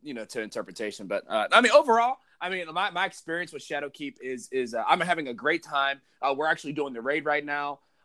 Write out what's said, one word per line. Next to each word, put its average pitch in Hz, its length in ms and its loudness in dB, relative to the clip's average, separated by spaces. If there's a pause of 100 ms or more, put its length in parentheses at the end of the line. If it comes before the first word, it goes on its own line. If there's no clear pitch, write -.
you 143 120 -10
know, 110 120 -6
to 113 160 -6
interpretation, 104 680 -6
but, 98 220 0
uh, 107 220 2
I 220 100 8
mean, 247 100 4
overall, 254 460 4 (240)
I 175 80 -6
mean, 185 240 -4
my, 190 180 -2
my 185 140 0
experience 170 480 -6
with 143 100 -12
Shadowkeep 143 580 -8
is, 127 300 -8
is, 123 220 -2
uh, 113 140 -2
I'm 170 120 6
having 165 280 0
a 123 60 -6
great 147 300 0
time. 139 380 0 (200)
Uh, 139 140 2
we're 151 120 0
actually 160 260 0
doing 143 200 -2
the 117 80 -8
raid 143 240 0
right 147 200 2
now. 143 340 -4 (260)